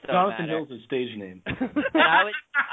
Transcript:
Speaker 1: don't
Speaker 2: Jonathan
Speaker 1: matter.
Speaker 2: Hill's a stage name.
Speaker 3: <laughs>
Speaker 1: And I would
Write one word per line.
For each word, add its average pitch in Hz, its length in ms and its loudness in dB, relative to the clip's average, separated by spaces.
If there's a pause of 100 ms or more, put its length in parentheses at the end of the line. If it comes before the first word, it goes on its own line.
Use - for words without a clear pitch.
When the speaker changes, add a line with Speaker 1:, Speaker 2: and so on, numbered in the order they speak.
Speaker 1:
don't 139 80 0
Speaker 2:
Jonathan 185 320 2
Speaker 1:
matter. 160 120 -4
Speaker 2:
Hill's 147 120 -8 (100)
a - 40 -20
stage 123 340 -4
name. 95 260 -14
Speaker 3:
<laughs> - 20 -20
Speaker 1:
And 302 580 0
I 320 200 6
would 415 100 -6 (380)